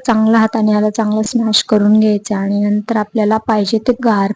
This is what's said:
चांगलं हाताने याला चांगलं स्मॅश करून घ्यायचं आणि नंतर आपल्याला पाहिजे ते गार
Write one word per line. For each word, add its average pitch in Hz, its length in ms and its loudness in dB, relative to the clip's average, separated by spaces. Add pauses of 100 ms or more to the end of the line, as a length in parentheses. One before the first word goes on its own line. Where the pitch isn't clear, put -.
चांगलं 220 300 2
हाताने 220 360 0
याला 214 180 0
चांगलं 214 320 -2
स्मॅश 220 400 -2
करून 208 380 2
घ्यायचं 208 340 0
आणि 196 260 -2
नंतर 208 360 -2
आपल्याला 214 400 -2
पाहिजे 214 420 -2
ते 226 140 -2
गार 208 440 0